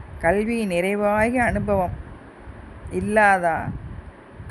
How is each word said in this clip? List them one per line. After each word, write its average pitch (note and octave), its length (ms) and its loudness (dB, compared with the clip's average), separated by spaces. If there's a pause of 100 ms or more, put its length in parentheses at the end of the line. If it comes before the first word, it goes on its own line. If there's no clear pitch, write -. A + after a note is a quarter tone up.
(200)
"கல்வி G#3+ 480 2
நிறைவாகி G#3 680 2
அனுபவம் G3+ 560 2 (1000)
இல்லாதா F#3+ 760 2 (840)